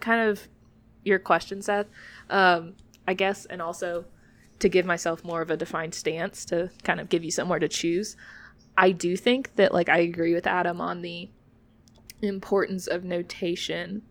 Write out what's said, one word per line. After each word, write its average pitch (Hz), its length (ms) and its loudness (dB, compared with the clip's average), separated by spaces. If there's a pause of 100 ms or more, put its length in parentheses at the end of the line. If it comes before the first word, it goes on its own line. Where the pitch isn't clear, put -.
kind 226 280 2
of 208 200 -2 (560)
your 190 140 4
question, 190 440 0
Seth, 208 240 0 (420)
um, 175 460 4 (340)
I 185 60 2
guess, 190 320 -2
and 180 160 -8
also 175 420 -6 (540)
to 185 100 4
give 180 160 4
myself 170 400 -2
more 170 160 -4
of 160 100 -4
a 156 60 0
defined 165 380 -6
stance 165 520 -6
to 175 220 -2 (160)
kind 175 160 0
of - 80 -12
give 170 160 0
you 160 60 -8
somewhere 175 300 0
to 160 80 0
choose, 175 480 -2 (600)
I 190 160 8
do 175 240 -2
think 254 400 0
that, 196 160 6
like, 175 160 2
I 160 100 6
agree 170 360 2
with 170 120 -2
Adam 175 340 0
on 175 220 -4
the 175 280 -12 (920)
importance 190 640 -2
of 180 160 -2
notation, 175 1080 -6